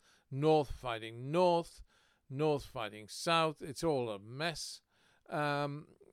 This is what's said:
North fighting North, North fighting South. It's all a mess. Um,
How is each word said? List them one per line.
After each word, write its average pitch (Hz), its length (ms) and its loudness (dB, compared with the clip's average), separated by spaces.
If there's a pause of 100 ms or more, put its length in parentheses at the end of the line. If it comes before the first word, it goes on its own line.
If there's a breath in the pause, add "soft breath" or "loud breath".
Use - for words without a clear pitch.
(340 soft breath)
North 151 380 4
fighting 117 580 -6
North, 170 520 2 (480 soft breath)
North 143 340 2
fighting 107 460 -8
South. 165 520 2
It's 151 220 -8
all 135 260 2
a 101 80 -4
mess. 135 640 -8 (500 soft breath)
Um, 147 580 -2 (260)